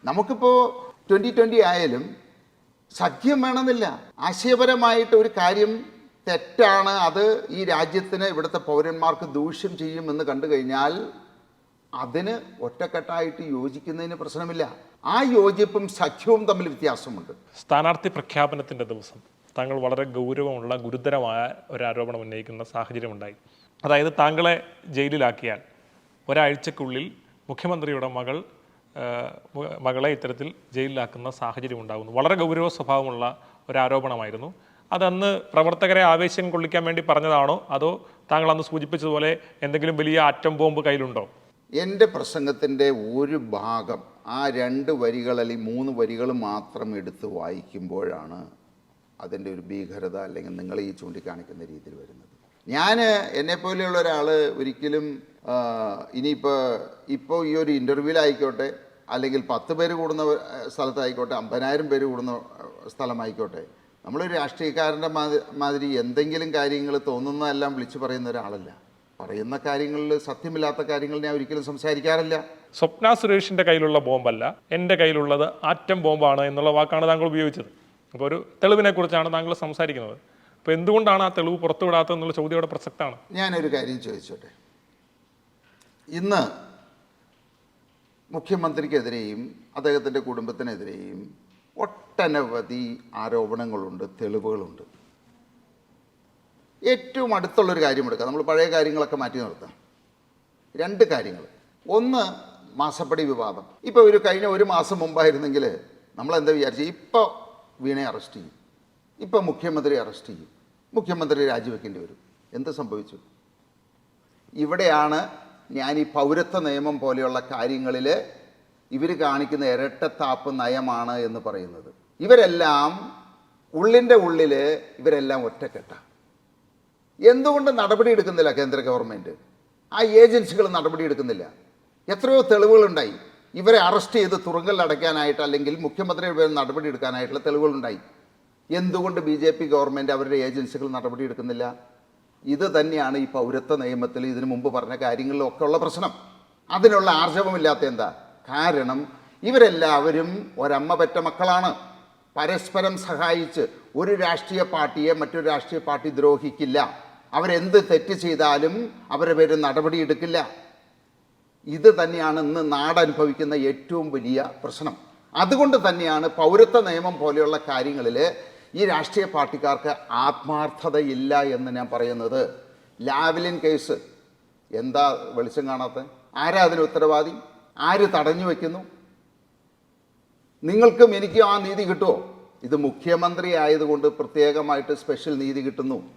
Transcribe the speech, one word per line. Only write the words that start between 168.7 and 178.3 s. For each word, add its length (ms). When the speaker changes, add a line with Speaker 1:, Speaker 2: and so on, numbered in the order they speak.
Speaker 1:
ഈ 140
രാഷ്ട്രീയ 420
പാർട്ടിക്കാർക്ക് 580
ആത്മാർത്ഥതയില്ല 1160
എന്ന് 200
ഞാൻ 180
പറയുന്നത്. 460
ലാവ്ലിൻ 560
കേസ് 320
എന്താ 240
വെളിച്ചം 340
കാണാത്ത? 280
ആരാ 240
അതിന് 200
ഉത്തരവാദി? 460
ആര് 180
തടഞ്ഞു 340